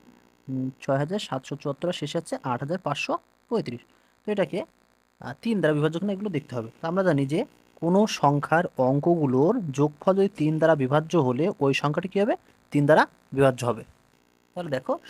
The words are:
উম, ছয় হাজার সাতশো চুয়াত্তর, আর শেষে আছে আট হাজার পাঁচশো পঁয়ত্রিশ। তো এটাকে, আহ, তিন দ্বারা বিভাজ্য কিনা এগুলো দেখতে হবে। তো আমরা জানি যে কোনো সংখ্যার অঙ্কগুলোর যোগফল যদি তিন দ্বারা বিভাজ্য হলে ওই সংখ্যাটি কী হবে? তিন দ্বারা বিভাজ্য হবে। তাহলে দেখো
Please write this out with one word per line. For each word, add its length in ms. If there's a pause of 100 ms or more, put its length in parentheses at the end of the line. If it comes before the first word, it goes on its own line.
(480)
উম, 200 (140)
ছয় 200
হাজার 180
সাতশো 360
চুয়াত্তর, 340
আর 100
শেষে 180
আছে 160 (100)
আট 180
হাজার 260
পাঁচশো 260 (380)
পঁয়ত্রিশ। 300 (460)
তো 40
এটাকে, 280 (600)
আহ, 200
তিন 180
দ্বারা 140
বিভাজ্য 260
কিনা 140
এগুলো 160
দেখতে 260
হবে। 220
তো 100
আমরা 160
জানি 220
যে 140 (420)
কোনো 180 (220)
সংখ্যার 440 (120)
অঙ্কগুলোর 760 (180)
যোগফল 440
যদি 220
তিন 200
দ্বারা 180
বিভাজ্য 420
হলে 280 (140)
ওই 140
সংখ্যাটি 400
কী 60
হবে? 160 (380)
তিন 120
দ্বারা 180 (300)
বিভাজ্য 320
হবে। 180 (720)
তাহলে 140
দেখো 240 (160)